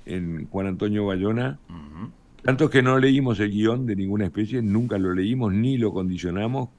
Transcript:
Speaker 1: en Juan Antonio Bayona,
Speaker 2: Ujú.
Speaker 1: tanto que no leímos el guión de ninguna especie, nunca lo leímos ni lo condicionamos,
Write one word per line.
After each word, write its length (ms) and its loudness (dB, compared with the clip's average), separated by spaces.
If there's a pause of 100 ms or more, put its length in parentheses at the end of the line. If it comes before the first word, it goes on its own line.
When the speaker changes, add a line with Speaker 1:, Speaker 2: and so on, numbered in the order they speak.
Speaker 1:
en 440 -6
Juan 200 -4
Antonio 380 -2
Bayona, 600 -2
Speaker 2:
Ujú. 440 -14 (300)
Speaker 1:
tanto 280 2
que 120 6
no 160 4
leímos 420 4
el 100 0
guión 360 2
de 100 -2
ninguna 300 -2
especie, 360 -2
nunca 360 0
lo 160 0
leímos 400 0
ni 240 2
lo 140 2
condicionamos, 840 -2